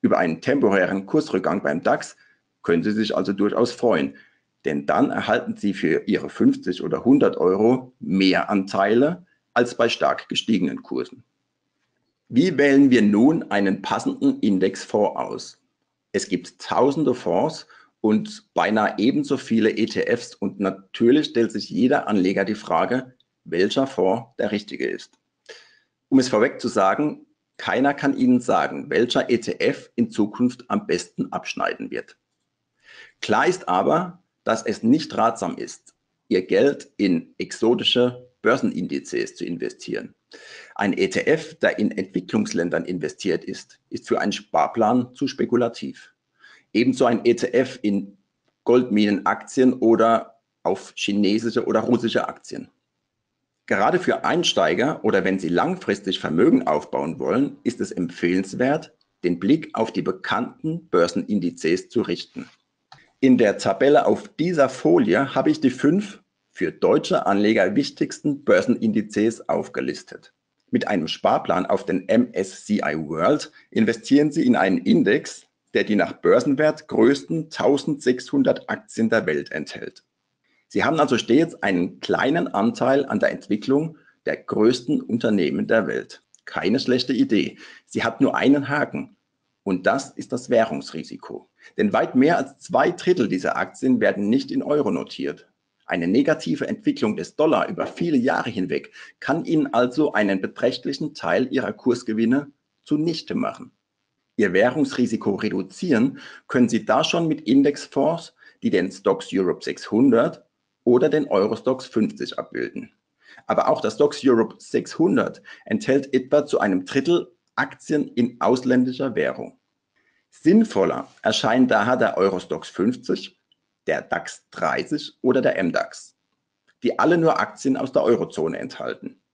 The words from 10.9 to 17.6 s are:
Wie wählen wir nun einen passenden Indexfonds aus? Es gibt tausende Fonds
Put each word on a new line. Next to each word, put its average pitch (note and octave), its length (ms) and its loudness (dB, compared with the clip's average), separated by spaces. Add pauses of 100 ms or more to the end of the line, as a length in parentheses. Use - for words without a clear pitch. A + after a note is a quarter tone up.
Wie C#3 280 2
wählen C#3 340 6
wir A#2 120 6
nun A2 480 4
einen G2+ 320 0
passenden - 580 -2
Indexfonds G2 760 0
aus? - 420 -10 (540)
Es F#2+ 160 -4
gibt - 320 -6
tausende C#3 540 0
Fonds A2+ 520 -2 (340)